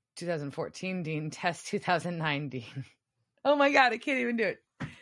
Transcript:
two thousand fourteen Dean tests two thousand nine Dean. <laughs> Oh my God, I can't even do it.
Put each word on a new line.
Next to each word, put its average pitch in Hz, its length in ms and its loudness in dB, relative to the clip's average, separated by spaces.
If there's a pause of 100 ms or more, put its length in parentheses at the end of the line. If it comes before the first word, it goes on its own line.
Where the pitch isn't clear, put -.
(160)
two 170 100 -10
thousand 147 260 -2
fourteen 185 520 -6
Dean 156 260 -4
tests - 400 -4
two 208 80 -2
thousand 175 400 0
nine 147 300 -2
Dean. 127 420 -10
<laughs> - 40 -20 (500)
Oh 285 120 6
my 285 160 6
God, 262 200 6
I 233 60 -2
can't 262 220 0
even 240 160 0
do 226 80 2
it. - 180 -2 (400)